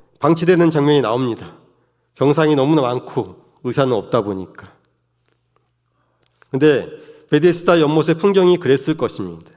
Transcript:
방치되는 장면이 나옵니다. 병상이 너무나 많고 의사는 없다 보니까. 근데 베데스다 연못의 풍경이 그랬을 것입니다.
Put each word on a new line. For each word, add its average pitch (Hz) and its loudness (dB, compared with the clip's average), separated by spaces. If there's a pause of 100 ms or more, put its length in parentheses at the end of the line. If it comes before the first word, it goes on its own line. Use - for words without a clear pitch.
(200)
방치되는 165 2
장면이 147 2
나옵니다. 117 -4 (580)
병상이 151 2
너무나 143 2
많고 120 -6 (100)
의사는 127 -2
없다 113 -2
보니까. 95 -10 (1800)
근데 135 2 (420)
베데스다 170 2
연못의 156 0
풍경이 180 2
그랬을 139 -2
것입니다. 90 -10